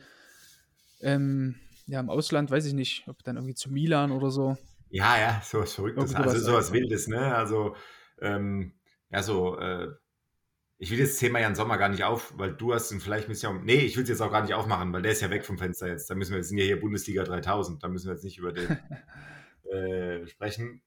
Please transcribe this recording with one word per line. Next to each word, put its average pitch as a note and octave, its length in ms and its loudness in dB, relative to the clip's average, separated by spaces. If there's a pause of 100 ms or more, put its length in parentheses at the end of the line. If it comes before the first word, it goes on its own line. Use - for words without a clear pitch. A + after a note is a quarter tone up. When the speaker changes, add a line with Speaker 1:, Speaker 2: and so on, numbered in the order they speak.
(1000)
Speaker 1:
Ähm, C#3 540 2 (320)
ja, C3+ 140 -4
im B2+ 100 -4
Ausland D3 400 0
weiß D3 160 2
ich C#3+ 80 -2
nicht, C3 340 -2
ob C3+ 160 -16
dann B2 120 -6
irgendwie C3 180 -6
zu - 160 -8
Milan C#3+ 400 2
oder C3+ 200 0
so. C3+ 260 0 (340)
Speaker 2:
Ja, G#2+ 280 4
ja, G#2+ 260 2
sowas G#2+ 280 -2
Verrücktes. B2+ 400 -2
Speaker 1:
Irgend - 60 0
sowas C3 160 4
Speaker 2:
Also A2+ 120 0
sowas A#2 200 6
Speaker 1:
einfach. F2 80 -4
Speaker 2:
Wildes, A2+ 340 0
ne? B2 260 0
Also, G#2+ 420 0 (440)
ähm, G2+ 540 -2 (360)
ja, G2 120 0
so, F#2 360 2
äh, F2+ 300 -4 (880)
ich F#2 120 -8
will A#2 80 0
jetzt C#3 160 4
das - 60 -4
Thema A#2+ 200 2
Jan G#2+ 140 2
Sommer G#2+ 240 0
gar G2+ 100 4
nicht G2 160 0
auf, A2+ 340 0
weil F#3+ 160 -2
du A#2+ 200 0
hast A2+ 160 0
ihn G2 100 -6
vielleicht G#2+ 260 -2
ein A2+ 40 -6
bisschen, G2 340 -4
nee, B2 160 6
ich A#2+ 160 0
will's B2 120 2
jetzt A2 140 0
auch G#2 100 2
gar G#2+ 100 4
nicht G2+ 120 0
aufmachen, F#2+ 380 0
weil F2+ 100 -2
der G#2+ 100 4
ist G#2 80 0
ja G2 100 0
weg G2+ 140 -2
vom G2 140 -6
Fenster F#2 300 -4
jetzt. F2 220 -6
Da F#2+ 40 -4
müssen F#2+ 180 -2
wir, F#2+ 60 -2
wir F2 60 -2
sind G2 140 -2
ja G2 60 4
hier F#2+ 160 2
Bundesliga G2+ 420 -2
dreitausend, F2+ 600 -2
da F2+ 60 -6
müssen F2+ 180 -6
wir F#2 80 -4
jetzt F2 100 -10
nicht F#2 140 -12
über F2 140 -4
den, F2 160 -4
Speaker 1:
<laughs> - 1040 -10
Speaker 2:
äh, F#2 540 -4
sprechen. G#2+ 600 -8